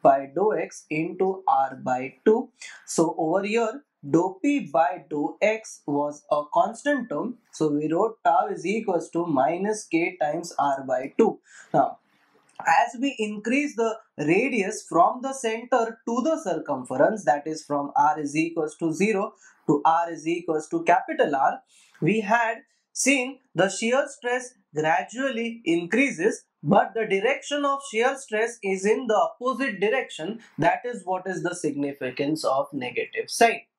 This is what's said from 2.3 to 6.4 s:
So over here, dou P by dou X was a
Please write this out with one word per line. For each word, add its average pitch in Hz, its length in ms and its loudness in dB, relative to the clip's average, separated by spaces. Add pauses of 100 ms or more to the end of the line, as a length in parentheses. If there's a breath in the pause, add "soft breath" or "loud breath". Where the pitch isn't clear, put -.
So 165 320 2
over 175 240 0
here, 220 440 -2 (240)
dou 180 340 2
P 277 300 0
by 165 360 0
dou 151 320 -4
X 220 440 -2
was 147 440 -2
a 151 120 0 (120)